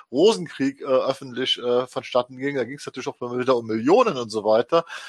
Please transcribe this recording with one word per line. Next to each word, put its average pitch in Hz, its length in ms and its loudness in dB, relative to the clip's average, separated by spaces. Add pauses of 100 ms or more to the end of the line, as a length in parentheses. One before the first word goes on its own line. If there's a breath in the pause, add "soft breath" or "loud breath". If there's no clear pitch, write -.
(120 loud breath)
Rosenkrieg, 156 720 2
äh, - 20 -10
öffentlich, 127 720 0
äh, 123 300 0
vonstatten 127 480 -4
ging. 139 180 -4
Da 131 80 -2
ging's 131 240 -10
natürlich 135 220 -10
auch - 120 -10
wieder 123 360 0
um 117 100 -4
Millionen 147 500 2
und 120 140 -6
so 107 140 -4
weiter. 120 400 4 (240 loud breath)